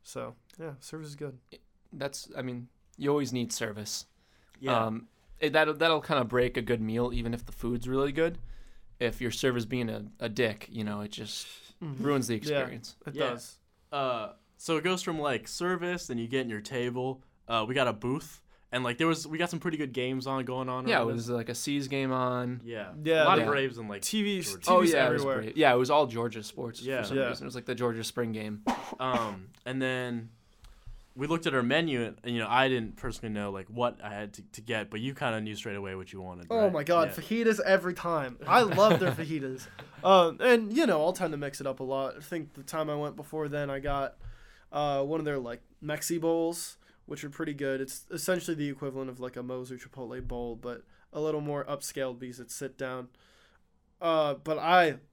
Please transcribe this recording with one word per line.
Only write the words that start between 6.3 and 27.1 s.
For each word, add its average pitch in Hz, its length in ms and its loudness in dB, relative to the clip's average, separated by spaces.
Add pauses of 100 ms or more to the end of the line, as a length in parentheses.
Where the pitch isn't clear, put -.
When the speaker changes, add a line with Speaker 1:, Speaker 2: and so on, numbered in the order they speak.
Speaker 2:
a 120 60 0
good 117 180 0
meal, 113 320 0
even 117 220 -2
if 117 120 -10
the - 60 -10
food's 120 360 -4
really 135 240 0
good. 165 260 0 (600)
If 117 220 -2
your 120 100 0
server's 120 360 2
being 120 220 -2
a, 107 160 -6 (140)
a 117 100 -4
dick, 107 420 0
you 113 140 -4
know, 104 180 -4
it 104 100 -8
just - 340 -10 (340)
Speaker 1:
Mm-hmm. 143 220 -6
Speaker 2:
ruins 135 240 2
the 117 80 0
Speaker 1:
Yeah, 107 40 -2
Speaker 2:
experience. 127 580 -4 (100)
Speaker 1:
it 143 80 -12
Speaker 3:
Yeah. 143 160 0
Speaker 1:
does. 120 300 -12 (320)
Speaker 3:
Uh, 127 400 -2 (240)
so 165 220 -2
it 147 40 -2
goes 180 180 0
from, 165 200 -2
like, 135 260 0
service, 175 600 -2
then 123 100 -4
you 117 80 -2
get 131 140 0
in 120 100 -4
your 107 100 -4
table. 123 600 -4 (240)
Uh, 113 220 0
we 123 40 -4
got 131 140 4
a 117 60 4
booth. 123 480 -4 (300)
And, 127 140 0
like, 120 140 0
there 165 80 4
was, 165 200 2
we 156 120 -6
got 170 100 0
some 170 120 -4
pretty 160 180 0
good 139 160 -2
games 131 320 -2
on, 135 180 -2
going 127 240 -4
on 127 180 -4
Speaker 2:
Yeah, 220 120 4
Speaker 3:
around 117 100 2
Speaker 2:
it 113 40 0
Speaker 3:
us. 117 40 -2
Speaker 2:
was, 117 140 -4
like, 120 180 -2
a 120 60 -6
C's 143 340 -2
game 135 240 0
on. 123 520 -2
Speaker 3:
Yeah. 107 280 -8 (100)
Speaker 1:
Yeah. 160 200 4
Speaker 3:
A - 20 8
lot 180 140 8
of 117 60 4
Speaker 2:
Yeah. 113 60 2
Speaker 3:
Braves 135 280 0
and, 113 100 -8
like, 101 140 -6
Speaker 1:
T 214 200 0
V, 202 200 0
Speaker 3:
Georgia. 185 160 -8
Speaker 1:
T - 20 -14
Vs - 80 -2
Speaker 2:
Oh, 262 140 10
yeah, 143 260 6
it 120 40 4
was 143 100 2
Speaker 1:
everywhere. 135 200 0
Speaker 2:
Bra-, 110 140 -6
yeah, 147 160 10
it 120 60 8
was 127 120 4
all 147 160 6
Georgia 117 360 -4
sports 113 400 -8
Speaker 3:
Yeah. 127 180 -2
Speaker 2:
for 104 80 -4
some 131 80 -2